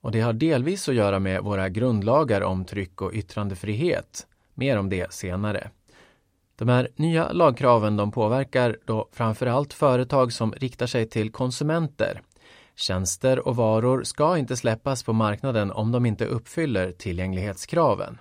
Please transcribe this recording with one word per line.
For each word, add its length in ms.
Och 100
det 80
har 120
delvis 560
att 60
göra 240
med 240
våra 260
grundlagar 720
om 240
tryck- 380
och 120
yttrandefrihet. 1120
Mer 240
om 100
det 240
senare. 580
De 120
här 280
nya 360
lagkraven, 640
de 160
påverkar 720
då 280
framförallt 600
företag 600
som 200
riktar 340
sig 220
till 240
konsumenter. 920
Tjänster 720
och 80
varor 460
ska 360
inte 180
släppas 460
på 100
marknaden 580
om 220
de 140
inte 200
uppfyller 680
tillgänglighetskraven. 1300